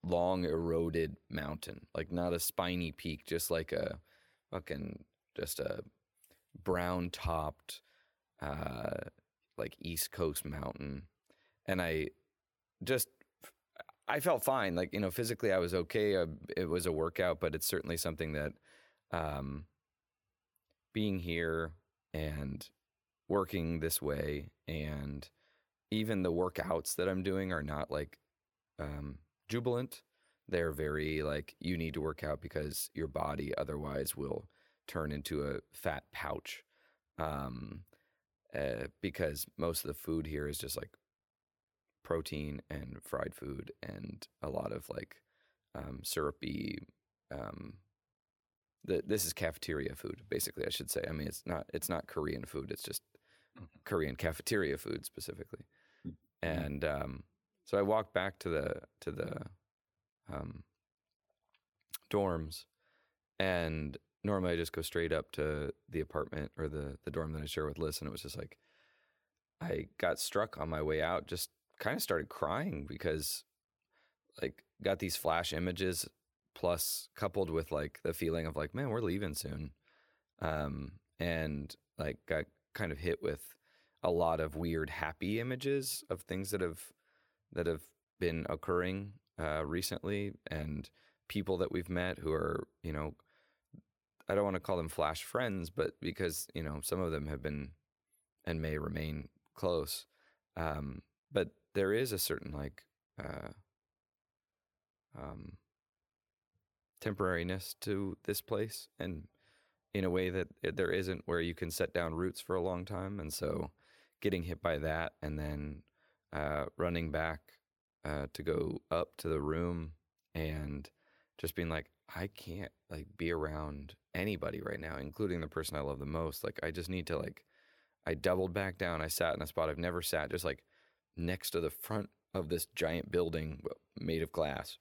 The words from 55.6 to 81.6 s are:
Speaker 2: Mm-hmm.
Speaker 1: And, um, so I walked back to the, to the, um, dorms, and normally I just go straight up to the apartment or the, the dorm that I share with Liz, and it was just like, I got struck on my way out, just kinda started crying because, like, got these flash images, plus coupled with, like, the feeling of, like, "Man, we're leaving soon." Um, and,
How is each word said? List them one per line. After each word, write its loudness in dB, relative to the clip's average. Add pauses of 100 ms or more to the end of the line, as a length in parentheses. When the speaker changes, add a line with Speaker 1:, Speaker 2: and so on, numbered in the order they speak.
Speaker 2:
Mm-hmm. -8
Speaker 1:
And, 0
um, 0 (420)
so 4
I 8
walked 4
back 2
to -2
the, 2 (200)
to -2
the, -4 (920)
um, -8 (1500)
dorms, 2 (760)
and 2 (260)
normally 4
I 4
just 0
go -2
straight 2
up 0
to 0 (160)
the -2
apartment -2
or -2
the, -4
the -6
dorm -2
that -4
I -6
share -2
with -4
Liz, -2
and -6
it -4
was -8
just -10
like, -10 (1040)
I -2 (100)
got 4
struck 0
on -2
my 0
way 2
out, 2
just -4 (300)
kinda 0
started 2
crying 0
because, 0 (960)
like, -4 (180)
got 2
these 0
flash 2
images, 0 (480)
plus 2
coupled 2
with, 2
like, 0
the 2
feeling 2
of, -2
like, -2
"Man, -2
we're 2
leaving 2
soon." -4 (680)
Um, 0 (260)
and, 0 (220)